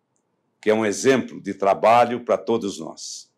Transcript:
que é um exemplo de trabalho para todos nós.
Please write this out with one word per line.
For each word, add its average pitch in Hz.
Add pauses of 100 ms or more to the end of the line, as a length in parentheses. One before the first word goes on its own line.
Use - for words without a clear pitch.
(600)
que 107
é 107
um 110
exemplo 107
de 98
trabalho 113
para 101
todos 98
nós. -